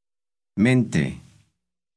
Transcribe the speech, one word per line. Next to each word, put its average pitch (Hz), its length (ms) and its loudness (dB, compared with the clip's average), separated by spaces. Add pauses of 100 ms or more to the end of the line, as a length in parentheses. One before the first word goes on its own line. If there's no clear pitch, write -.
(560)
Mente. 104 640 0 (760)